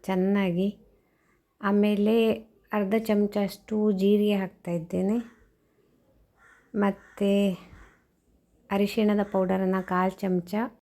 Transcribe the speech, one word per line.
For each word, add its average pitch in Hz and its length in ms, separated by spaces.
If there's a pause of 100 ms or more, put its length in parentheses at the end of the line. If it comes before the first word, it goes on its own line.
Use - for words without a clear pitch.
ಚೆನ್ನಾಗಿ. 190 600 (960)
ಆಮೇಲೆ 208 520 (640)
ಅರ್ಧ 202 180 (120)
ಚಮಚ 208 280 (140)
ಅಷ್ಟು - 260 (240)
ಜೀರಿಗೆ 208 420
ಹಾಕ್ತಾ 185 300
ಇದ್ದೇನೆ, 185 440 (1600)
ಮತ್ತೆ 202 560 (1400)
ಅರಿಶಿಣದ 202 540 (100)
ಪೌಡರನ್ನ 190 460 (120)
ಕಾಲ್ 185 300
ಚಮಚ 180 320 (300)